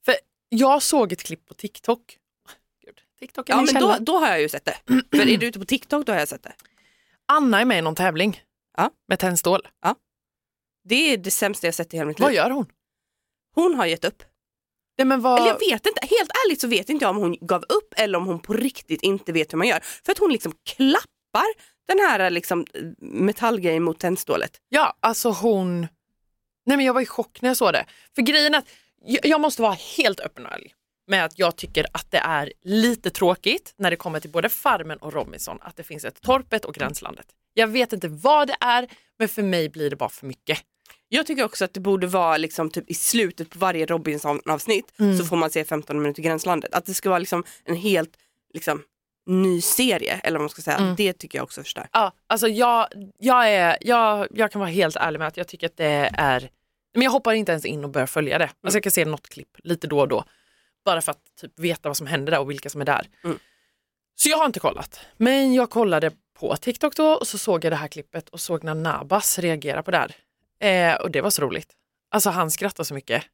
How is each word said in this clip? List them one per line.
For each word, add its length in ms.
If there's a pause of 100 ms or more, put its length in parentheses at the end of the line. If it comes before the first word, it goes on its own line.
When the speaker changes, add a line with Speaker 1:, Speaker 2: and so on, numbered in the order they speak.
Speaker 1:
För 100 (340)
jag 340
såg 300
ett 100
klipp 240
på 80
TikTok. 640 (680)
Gud, 160 (200)
TikTok 280
är 40
Speaker 2:
Ja, 40
Speaker 1:
min 80
Speaker 2:
men 180
Speaker 1:
källa. 160
Speaker 2:
då, 60
då 140
har 100
jag 120
ju 80
sett 160
det. 120 (340)
<clears throat> 60
För 120
är 100
du 80
ute 120
på 60
TikTok, 420
då 60
har 60
jag 100
sett 140
det. 100 (720)
Speaker 1:
Anna 340
är 40
med 140
i 40
någon 120
tävling. 460 (360)
Speaker 2:
Ja. 140 (180)
Speaker 1:
Med 100
tändstål. 500 (140)
Speaker 2:
Ja. 120 (920)
Det 100 (180)
är 60
det 120
sämsta 360
jag 80
sett 200
i 20
hela 120
mitt 120
Speaker 1:
Vad 100
Speaker 2:
liv. 60
Speaker 1:
gör 140
hon? 160 (880)
Speaker 2:
Hon 200
har 120
gett 180
upp. 180 (760)
Speaker 1:
Nej, 80
men 140
vad 200
Speaker 2:
Eller 80
jag 100
vet 280
inte. 140
Helt 300 (160)
ärligt 140
så 80
vet 200
inte 160
jag 60
om 60
hon 240
gav 280
upp 280
eller 220
om 80
hon 140
på 120
riktigt 500
inte 300
vet 200
hur 60
man 100
gör. 120 (240)
För 80
att 60
hon 140
liksom 200 (120)
klappar 840 (420)
den 100
här 320
liksom 360 (320)
metallgrejen 840
mot 180
tändstålet. 560 (120)
Speaker 1:
Ja, 320
alltså 300
hon, 500 (840)
nej, 100
men 100
jag 80
var 60
i 60
chock 360
när 80
jag 60
såg 160
det. 120 (300)
För 80
grejen 320
är 40
att 100 (360)
jag, 220
jag 140
måste 220
vara 100
helt 480
öppen 260
och 60
ärlig 220 (320)
med 180
att 140
jag 180
tycker 360
att 180
det 80
är 340 (100)
lite 480
tråkigt 680
när 140
det 60
kommer 240
till 100
både 180
Farmen 500
och 140
Robinson 480
att 160
det 60
finns 220
ett 160
Torpet 440
och 100
Gränslandet. 520 (280)
Jag 120
vet 260
inte 160
vad 400
det 120
är, 280 (300)
men 100
för 140
mig 260
blir 220
det 60
bara 120
för 180
mycket. 320 (500)
Speaker 2:
Jag 180
tycker 180
också 200
att 100
det 60
borde 260
vara 300
liksom 340
typ 200
i 40
slutet 560
på 80
varje 280
Robinson-avsnitt 1120
Speaker 1:
Mm. 200
Speaker 2:
så 60
får 120
man 140
se 140
femton 380
minuter 200
Gränslandet. 520
Att 120
det 80
ska 140
vara 100
liksom 260 (200)
en 120
helt 400 (380)
liksom 280 (440)
ny 340
serie, 640
eller 140
vad 40
man 60
ska 140
säga. 140
Speaker 1:
Mm. 200
Speaker 2:
Det 160
tycker 260
jag 60
också 180
förstör. 300
Speaker 1:
Ja, 200 (140)
alltså 220
jag, 400 (300)
jag 320
är, 300
jag, 500
jag 220
kan 80
vara 100
helt 260
ärlig 220
med 100
att 80
jag 120
tycker 180
att 100
det 380
är, 360 (440)
men 80
jag 80
hoppar 220
inte 200
ens 120
in 200
och 60
börjar 160
följa 320
det. 60
Alltså 220
Speaker 2:
Mm. 100
Speaker 1:
jag 60
kan 100
se 120
något 240
klipp 300
lite 280
då 140
och 80
då. 160 (600)
Bara 180
för 100
att 80 (200)
typ 180
veta 300
vad 80
som 100
händer 260
där 80
och 100
vilka 200
som 100
är 40
där. 240 (160)
Speaker 2:
Mm. 140 (800)
Speaker 1:
Så 120
jag 100
har 80
inte 140
kollat. 400 (160)
Men 380
jag 160
kollade 420 (260)
på 180
TikTok 400
då 160
och 160
så 100
såg 260
jag 80
det 40
här 120
klippet 400
och 120
såg 240
när 100
Nabas 640
reagerar 440
på 80
det 80
här. 160 (460)
Eh, 420
och 80
det 100
var 100
så 120
roligt. 300 (380)
Alltså 200
han 200
skrattar 340
så 100
mycket. 400